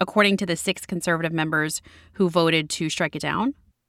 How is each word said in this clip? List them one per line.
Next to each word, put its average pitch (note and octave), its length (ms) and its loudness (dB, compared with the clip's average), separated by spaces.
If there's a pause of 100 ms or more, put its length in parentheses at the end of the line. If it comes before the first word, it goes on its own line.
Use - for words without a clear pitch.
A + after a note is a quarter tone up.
according G3+ 340 2
to F#3+ 100 -2
the E3+ 120 -2
six - 280 -4
conservative E3 460 -2
members D#3 500 0 (340)
who F#3 140 4
voted E3 420 2
to D#3 180 -4
strike D#3 260 -4
it C#3+ 60 -8
down? G3 320 -2 (360)